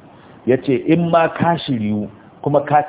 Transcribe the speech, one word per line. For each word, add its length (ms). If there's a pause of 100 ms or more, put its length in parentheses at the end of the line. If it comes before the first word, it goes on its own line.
(460)
Yace 400
in 240
ma 180
ka 280
shiryu 520 (340)
kuma 240
ka 220